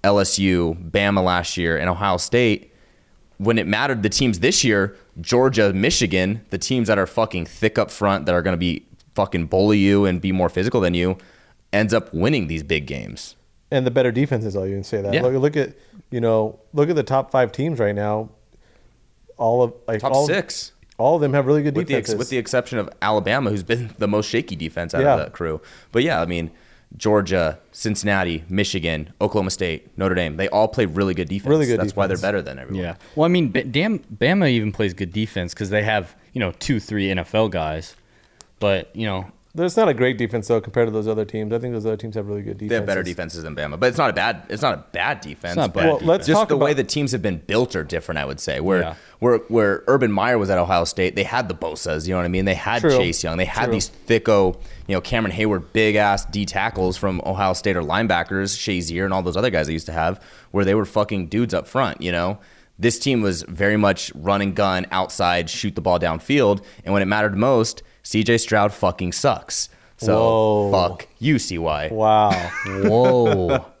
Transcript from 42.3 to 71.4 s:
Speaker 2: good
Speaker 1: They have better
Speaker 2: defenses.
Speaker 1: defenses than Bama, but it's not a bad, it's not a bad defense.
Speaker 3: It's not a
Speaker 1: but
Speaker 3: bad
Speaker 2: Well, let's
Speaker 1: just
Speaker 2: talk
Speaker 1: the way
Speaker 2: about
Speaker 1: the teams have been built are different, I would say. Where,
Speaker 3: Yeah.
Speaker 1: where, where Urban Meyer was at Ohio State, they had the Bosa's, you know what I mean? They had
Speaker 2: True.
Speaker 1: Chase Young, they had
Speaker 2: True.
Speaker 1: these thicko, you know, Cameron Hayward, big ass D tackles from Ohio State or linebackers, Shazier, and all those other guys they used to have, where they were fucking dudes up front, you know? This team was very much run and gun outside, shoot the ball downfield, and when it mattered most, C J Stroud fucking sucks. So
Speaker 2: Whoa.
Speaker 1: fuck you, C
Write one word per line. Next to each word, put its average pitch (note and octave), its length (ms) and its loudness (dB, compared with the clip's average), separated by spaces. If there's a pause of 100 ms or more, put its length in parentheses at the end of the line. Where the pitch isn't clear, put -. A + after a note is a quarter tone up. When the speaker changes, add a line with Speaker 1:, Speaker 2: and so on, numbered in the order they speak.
Speaker 2:
good G2+ 160 -10
Speaker 1:
They G#2+ 160 -2
have G#2 100 -2
better G2 160 0
Speaker 2:
defenses. E2+ 400 -8
Speaker 1:
defenses - 20 -12
than D#2 120 -10 (160)
Bama, D#2+ 80 -10
but B2+ 80 4
it's B2+ 100 0
not C#3 140 2
a - 20 -4
bad, G2 340 -2
it's G#2+ 140 -6
not C3 140 0
a - 160 -14
bad G2+ 300 -2
defense. D#2+ 320 -10
Speaker 3:
It's - 20 -4
not C3 140 0
a - 20 -8
Speaker 1:
but - 100 -2
Speaker 3:
bad D#3+ 60 4
Speaker 2:
Well, D3 160 2
let's E3 240 2
Speaker 1:
just D#3+ 120 4
Speaker 2:
talk A3 100 0
Speaker 1:
the D3+ 60 2
way C#3+ 160 2
Speaker 2:
about C#3 60 0
Speaker 1:
the C3+ 60 0
teams C#3 300 -2
have G#2+ 100 -4
been F2 240 -2
built A#2 280 0
are D#2+ 80 -2
different, D#2 360 -6
I C#2 60 -4
would C#2 140 -8
say. C#2 200 -4
Where, F2+ 220 2
Speaker 3:
Yeah. E2 120 -4 (240)
Speaker 1:
where, A#2+ 200 4 (100)
where G#2 400 2
Urban B2 240 4
Meyer A2 260 2
was G2 140 0
at F#2 80 2
Ohio F2 240 2
State, F2+ 320 -2
they G2 80 0
had A#2 260 -2
the E2+ 60 -6
Bosa's, D#2 520 -6
you F#2 60 -2
know F2+ 60 0
what F2 60 -2
I F2 40 -2
mean? F#2 160 0
They F#2+ 80 2
had A2 280 -2
Speaker 2:
True. D3+ 100 4
Speaker 1:
Chase F#2 320 2
Young, E2 140 -4
they F2+ 80 0
had A2+ 200 -2
Speaker 2:
True. A#2+ 80 0
Speaker 1:
these G2+ 160 -2 (180)
thicko, G#2 480 4 (320)
you G2 60 -2
know, F2+ 80 0
Cameron A2 320 -2
Hayward, G#2 400 -2
big A2 220 4
ass G2+ 300 2
D G2+ 200 -4
tackles F#2+ 500 -2
from F#2 300 -2
Ohio F#2+ 280 0
State F#2+ 220 0
or F2 60 0
linebackers, F#2+ 720 -2
Shazier, F2 480 -2
and F#2+ 100 -2
all F#2+ 100 0
those E2+ 120 -2
other A2+ 140 0
guys D#2+ 160 0
they D#2 80 -4
used D#2+ 140 -6
to E2 60 -10
have, E2 300 -2 (280)
where G2 120 0
they G2 120 2
were G#2+ 100 2
fucking G2+ 420 -2
dudes G#2+ 280 0
up E2+ 120 -4
front, B2 360 -2
you F2 80 -2
know? F2 260 -2 (400)
This A2+ 220 2
team B2+ 220 0
was F2+ 280 0
very G2 280 0
much G2 380 2
run G2 260 0
and G2 140 -2
gun F#2 360 0
outside, F2 580 0
shoot - 260 -6
the F#2+ 60 -6
ball F2+ 180 2
downfield, G2 640 2 (240)
and F#2+ 80 -2
when G2+ 80 2
it F#2+ 60 0
mattered G#2 280 0
most, A2+ 460 2 (200)
C A2 220 -2
J A#2 140 4
Stroud G#2 360 2
fucking F2+ 380 -2
sucks. - 580 -2 (280)
So A2 180 0
Speaker 2:
Whoa. A2 560 4
Speaker 1:
fuck F2+ 360 0 (120)
you, C#3 180 2
C F2 220 -4